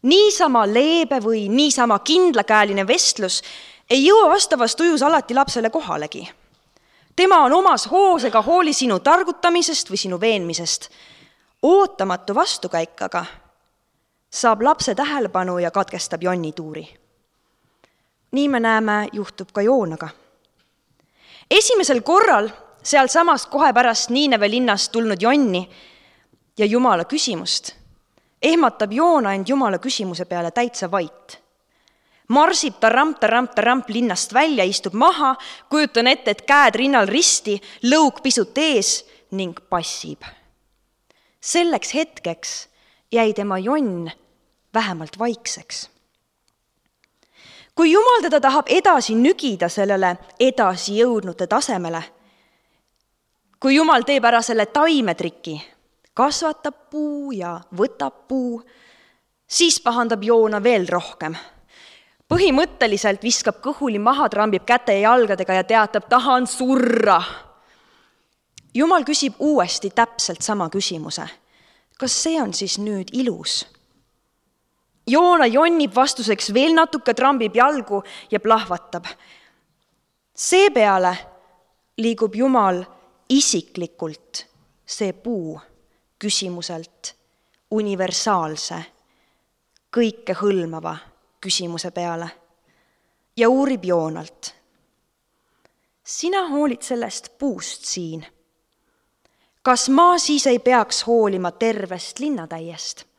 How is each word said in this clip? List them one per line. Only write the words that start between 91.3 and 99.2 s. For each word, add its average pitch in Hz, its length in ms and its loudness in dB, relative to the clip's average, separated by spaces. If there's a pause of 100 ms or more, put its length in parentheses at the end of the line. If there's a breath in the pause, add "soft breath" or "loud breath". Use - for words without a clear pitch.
küsimuse 170 500 -8
peale 170 360 -8 (1080)
ja 233 120 4
uurib 262 360 0
Joonalt: 160 680 -4 (1500)
"Sina 359 440 -4
hoolid 285 340 -2
sellest 233 580 -8
puust - 460 -8
siin. 160 400 -10 (1400)